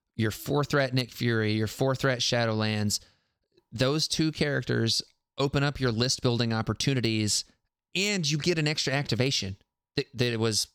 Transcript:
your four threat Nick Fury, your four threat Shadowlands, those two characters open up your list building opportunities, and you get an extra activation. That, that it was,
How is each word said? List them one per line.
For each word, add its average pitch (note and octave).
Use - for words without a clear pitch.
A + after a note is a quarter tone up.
your A2
four C#3+
threat C3+
Nick B2+
Fury, A2+
your A2
four C3+
threat B2+
Shadowlands, G#2+
those C3+
two D#3+
characters C3
open C#3
up C#3+
your B2+
list A#2+
building A#2+
opportunities, A2
and F#3+
you D3+
get E3
an D3+
extra D3
activation. B2
That, -
that A#2+
it A2+
was, A2